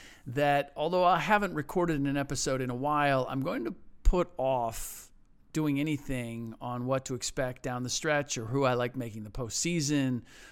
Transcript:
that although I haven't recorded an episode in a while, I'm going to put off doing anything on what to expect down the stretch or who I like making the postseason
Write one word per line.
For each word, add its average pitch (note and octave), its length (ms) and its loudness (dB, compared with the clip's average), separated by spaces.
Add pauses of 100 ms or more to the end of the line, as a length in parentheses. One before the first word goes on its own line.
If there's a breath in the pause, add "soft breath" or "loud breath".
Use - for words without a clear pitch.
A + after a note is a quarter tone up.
(280 loud breath)
that C#3+ 480 2
although F3 300 2
I F3 140 6
haven't G3+ 340 2
recorded D#3 480 0
an C#3+ 160 0
episode C3+ 420 -2
in B2+ 100 -4
a B2 60 -4
while, C#3+ 540 2
I'm C3+ 120 -2
going G#3 240 -2
to - 100 -6 (280)
put F3 340 6
off B2+ 720 -2 (440)
doing D3+ 260 2
anything A#2+ 800 -4
on B2 280 -6
what C3 180 0
to C3 100 -4
expect B2+ 480 -4
down B2 200 -4
the B2+ 60 -6
stretch D3 480 0
or A2 100 -6
who C3+ 180 2
I B2+ 80 4
like B2 240 -2
making A2+ 260 -8
the G#2 60 -12
postseason C#3 920 0 (280 loud breath)